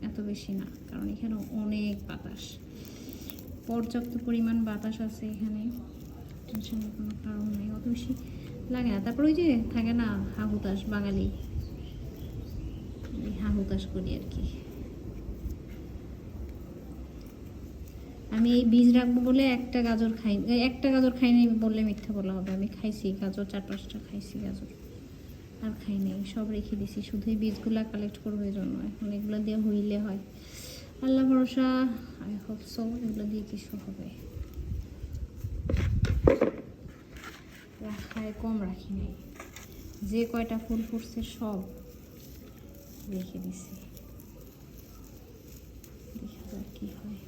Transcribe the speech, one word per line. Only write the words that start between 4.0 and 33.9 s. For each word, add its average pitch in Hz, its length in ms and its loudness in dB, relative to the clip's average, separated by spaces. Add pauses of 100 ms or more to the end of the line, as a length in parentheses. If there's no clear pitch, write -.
পরিমাণ 226 320 4 (120)
বাতাস 214 280 -2 (100)
আছে - 160 -8 (100)
এখানে, 214 280 -2 (840)
টেনশনের 214 520 -4
কোনো 214 160 -4 (120)
কারণ 214 220 -2 (100)
নেই, 208 100 -4 (100)
অত - 160 -6
বেশি - 180 -4 (600)
লাগে 247 200 2
না। 196 120 2
তারপর 240 240 2
ওই 311 100 6
যে 349 80 6 (260)
থাকে 226 280 4
না 226 60 4 (280)
হাহুতাশ, 208 440 2 (140)
বাঙালি, 202 340 2 (2000)
এই 202 60 -2 (100)
হাহুতাশ 202 400 2 (100)
করি 180 260 0
আর - 140 -8
কি। - 120 0 (4000)
আমি 233 220 8
এই 247 140 8
বীজ 240 160 12 (120)
রাখবো 247 200 6 (100)
বলে 269 140 10 (140)
একটা - 300 0
গাজর 226 320 4
খাই, 202 160 4 (180)
এই 240 60 6 (100)
একটা 254 240 2
গাজর 262 260 8
খাইনি 240 240 10 (220)
বললে 220 240 4
মিথ্যা 208 280 -2
বলা 190 200 0
হবে। 190 200 -2
আমি 196 100 0 (100)
খাইছি 214 300 -2 (140)
গাজর, 196 300 -2
চার 196 180 -4
পাঁচটা 202 280 -6 (100)
খাইছি - 280 -8 (100)
গাজর, - 240 -6 (960)
আর 214 180 -2
খাই 202 240 -2
নাই, 190 140 0 (140)
সব 220 120 -2 (100)
রেখে 208 260 -2
দিছি। 202 180 -4 (100)
শুধু 202 240 -2
এই 214 100 2
বীজগুলা 220 380 2 (100)
কালেক্ট 208 320 -4
করবো 208 260 -2
এই 196 100 -2
জন্য। 190 160 0 (140)
এখন 208 180 -4 (100)
এগুলা 208 280 -2
দিয়ে 214 200 2
হইলে 208 400 4
হয়, 196 140 -2 (840)
আল্লাহ 262 240 8
ভরসা, 254 380 8 (640)
I - 20 0 (120)
hope 214 280 -6
so, 233 100 -2 (220)
এগুলো 214 260 0
দিয়ে 214 200 -2
কিছু - 220 -8 (100)
হবে। - 240 -8 (3750)